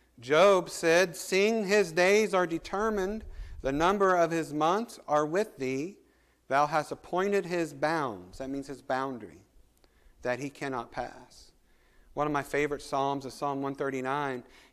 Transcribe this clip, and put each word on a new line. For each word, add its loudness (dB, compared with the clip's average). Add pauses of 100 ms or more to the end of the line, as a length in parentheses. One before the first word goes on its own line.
(200)
Job 6
said, 2
"Seeing 0
his 2
days 4
are 2
determined, -4 (380)
the -2
number 4
of 4
his -2
months 0
are 2
with -2
thee. -4 (500)
Thou 2
hast -2
appointed -2
his -4
bounds," -4
that -8
means -8
his -14
boundary, -4 (800)
"that -2
he -6
cannot -8
pass." -12 (640)
One -2
of -2
my -2
favorite -2
psalms -2
is -12
Psalm -4
one -4
thirty-nine. -4 (280)